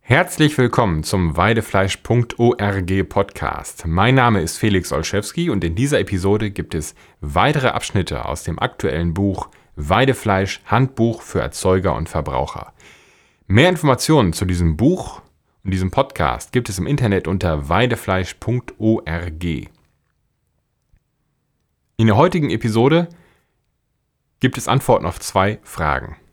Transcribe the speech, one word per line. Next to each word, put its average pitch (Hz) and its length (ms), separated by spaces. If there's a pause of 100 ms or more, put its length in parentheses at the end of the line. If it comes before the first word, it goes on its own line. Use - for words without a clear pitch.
Herzlich 151 560
willkommen 113 460
zum 85 340
Weidefleisch 98 600
Punkt 120 420
O 120 140
R 101 280
G 95 220
Podcast. - 800
Mein 95 300
Name 120 260
ist - 160
Felix 101 340
Olszewski 101 580
und 98 140
in 85 120
dieser 131 240
Episode 98 500
gibt 92 240
es 78 220 (260)
weitere 117 460
Abschnitte - 580
aus - 180
dem 80 140
aktuellen 82 560
Buch 98 360 (260)
Weidefleisch, 98 880
Handbuch 117 560
für - 200
Erzeuger 92 540
und 78 140
Verbraucher. 69 640 (760)
Mehr 127 220
Informationen 139 640
zu - 120
diesem 87 320
Buch 120 440 (420)
und 95 80
diesem 92 200
Podcast - 600
gibt 120 180
es 90 100
im - 80
Internet 113 400
unter 80 420
weidefleisch 95 680
Punkt - 440
O 113 260
R 85 240
G. 80 380 (2250)
In 110 100
der 101 80
heutigen 165 340
Episode 123 600 (1300)
gibt 127 180
es - 100
Antworten 120 380
auf - 140
zwei 101 440
Fragen. 71 520 (180)